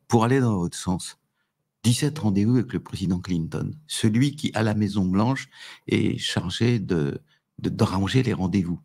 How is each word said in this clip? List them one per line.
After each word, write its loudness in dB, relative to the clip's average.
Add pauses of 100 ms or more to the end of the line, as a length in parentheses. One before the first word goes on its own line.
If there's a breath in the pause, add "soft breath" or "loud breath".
Pour 6
aller 4
dans 2
votre -2
sens, -4 (640)
dix-sept 0
rendez-vous 2
avec 0
le -2
président -4
Clinton, -4 (160)
celui 2
qui, -6
à 0
la 0
Maison-Blanche, 0 (380 loud breath)
est 0
chargé -2
de, -2 (400)
de, -4
d'arranger 0
les -2
rendez-vous. -2